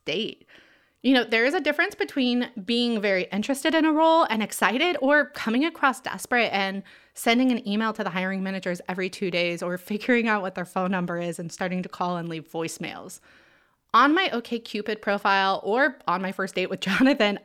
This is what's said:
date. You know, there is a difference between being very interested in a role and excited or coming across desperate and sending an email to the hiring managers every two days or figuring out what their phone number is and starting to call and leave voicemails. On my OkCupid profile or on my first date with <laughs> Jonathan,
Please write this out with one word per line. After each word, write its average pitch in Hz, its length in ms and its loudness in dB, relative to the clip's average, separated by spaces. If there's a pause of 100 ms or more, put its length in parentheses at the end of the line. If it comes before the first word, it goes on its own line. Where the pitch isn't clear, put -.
date. 180 420 -6 (540)
You 262 140 4
know, 247 80 6
there 226 220 2
is 285 100 2
a 370 60 0
difference 302 340 0
between 247 560 0 (140)
being 240 360 0
very 190 300 0
interested 262 420 -2
in 320 120 4
a 311 80 4
role 320 320 6
and 214 180 0
excited 240 580 0
or 285 260 4
coming 254 380 -2
across 294 360 0
desperate 226 520 -2
and 196 300 -2 (320)
sending 247 380 4
an 226 160 -2
email 214 240 0
to 214 100 -6
the 196 80 -4
hiring 185 320 -2
managers 190 460 -4
every 185 200 -4
two 180 220 -6
days 175 320 -2
or 180 160 -4
figuring 233 480 0
out 208 160 0
what 185 140 -6
their 180 80 -6
phone 185 260 -2
number 180 300 -2
is 175 180 -6
and 170 140 -10
starting 185 320 -4
to 170 40 -10
call 180 280 -4
and 170 120 -6
leave 160 220 -10
voicemails. 160 680 -8 (720)
On 269 180 6
my 359 180 2
OkCupid 226 680 -6
profile 196 640 2
or 254 360 2 (100)
on 175 120 0
my 190 120 -4
first 190 240 -6
date 185 120 0
with 180 120 -6
<laughs> - 0 -
Jonathan, 208 640 2